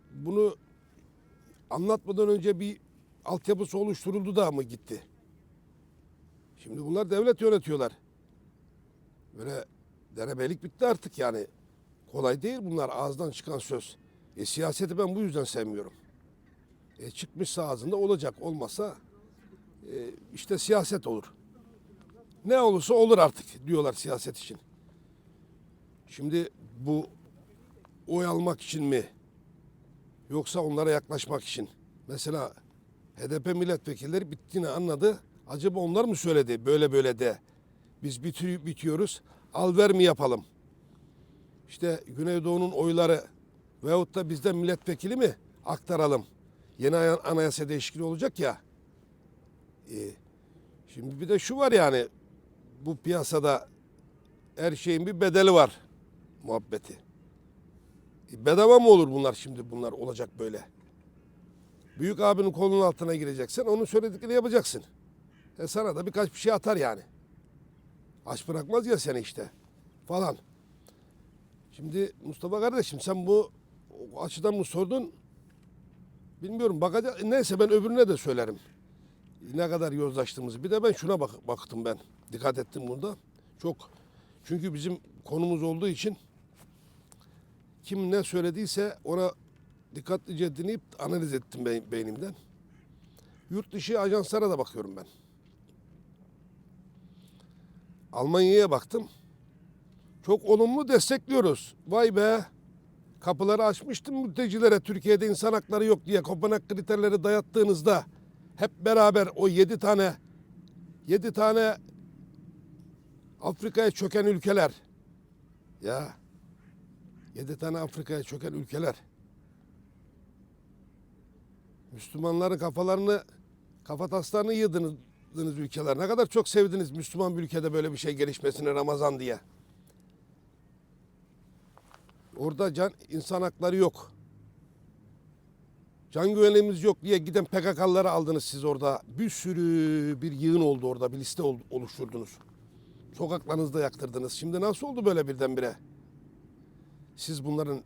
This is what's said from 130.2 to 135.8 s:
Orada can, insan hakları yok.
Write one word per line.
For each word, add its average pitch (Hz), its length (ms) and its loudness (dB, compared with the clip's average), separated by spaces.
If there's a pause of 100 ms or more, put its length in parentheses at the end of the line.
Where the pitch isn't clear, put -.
Orada 156 380 -4
can, 180 180 -2 (180)
insan 180 320 -6
hakları 180 340 -2
yok. - 360 0 (2000)